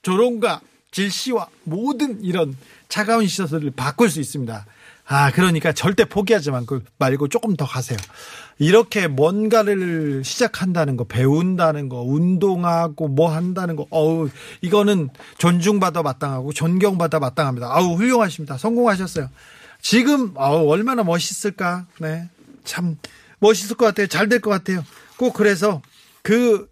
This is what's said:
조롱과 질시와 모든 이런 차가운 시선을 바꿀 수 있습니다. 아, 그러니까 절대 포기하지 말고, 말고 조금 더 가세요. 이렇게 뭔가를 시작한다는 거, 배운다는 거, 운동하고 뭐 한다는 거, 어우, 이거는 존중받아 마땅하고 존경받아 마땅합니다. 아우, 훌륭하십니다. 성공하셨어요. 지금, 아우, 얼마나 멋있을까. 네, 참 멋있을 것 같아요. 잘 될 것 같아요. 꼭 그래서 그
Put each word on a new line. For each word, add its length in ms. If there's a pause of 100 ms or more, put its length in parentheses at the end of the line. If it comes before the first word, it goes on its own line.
조롱과 600 (300)
질시와 560 (160)
모든 600
이런 320 (320)
차가운 380
시선을 460
바꿀 360
수 100
있습니다. 460 (440)
아, 220
그러니까 420
절대 340
포기하지 440
말고, 300 (180)
말고 300
조금 260
더 120
가세요. 320 (600)
이렇게 480
뭔가를 1160
시작한다는 720
거, 80
배운다는 840
거, 100
운동하고 1080
뭐 240
한다는 440
거, 140
어우, 400 (320)
이거는 480 (260)
존중받아 640
마땅하고 520
존경받아 640
마땅합니다. 520
아우, 240
훌륭하십니다. 640
성공하셨어요. 720 (540)
지금, 540
아우, 340
얼마나 340
멋있을까. 800 (160)
네, 300 (340)
참 320 (440)
멋있을 360
것 80
같아요. 220
잘 220
될 120
것 100
같아요. 320 (360)
꼭 160
그래서 480 (400)
그 500